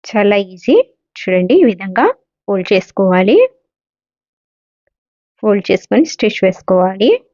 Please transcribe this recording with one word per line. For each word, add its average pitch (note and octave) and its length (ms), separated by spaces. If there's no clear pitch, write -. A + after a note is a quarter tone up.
చాలా G3+ 340
ఈజీ. B3 240
చూడండి, F#3 480
ఈ B3 80
విధంగా F#3+ 340
ఫోల్డ్ F#3+ 260
చేసుకోవాలి. F#3+ 640
ఫోల్డ్ G3+ 260
చేసుకొని G#3 420
స్టిచ్ - 320
వేసుకోవాలి. F#3+ 640